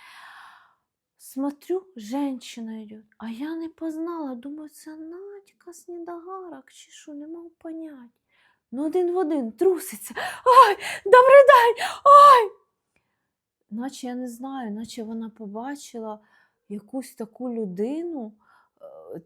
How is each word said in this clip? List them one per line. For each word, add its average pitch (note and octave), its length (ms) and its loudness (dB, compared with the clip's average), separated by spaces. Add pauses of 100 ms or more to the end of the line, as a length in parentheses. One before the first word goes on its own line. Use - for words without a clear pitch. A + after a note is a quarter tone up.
(1200)
Смотрю, C#4+ 680 -8 (100)
женщина A#3 840 -10
йде. G#3+ 240 -20 (160)
А A3 100 -14
я C#4+ 280 -10
не E4 120 -10
познала. D#4+ 640 -10
Думаю, D4 360 -16
це D#4 260 -20
Надька F4+ 760 -20
з - 160 -20
недогарок, F4 840 -16
чи - 180 -20
що, - 240 -20
не D4 120 -16
можу E4+ 240 -18
понять. D#4 600 -18 (600)
Ну, C#4 160 -6
один F4 260 -2
в F4 40 -2
один, D4+ 360 -2
труситься. F4 640 -4 (300)
"Ой, A#4+ 320 6 (280)
добрий C5 420 10
день! A#4+ 400 6 (180)
Ой!" C#5+ 480 10 (1160)
Наче, B3 360 -10
я B3 80 -8
не B3 140 -8
знаю, B3 420 -10
наче A3 320 -10
вона A3+ 280 -10
побачила A3 880 -14 (480)
якусь B3 460 -12
таку A#3 400 -12
людину, A#3 800 -8 (840)
е, E3 120 -14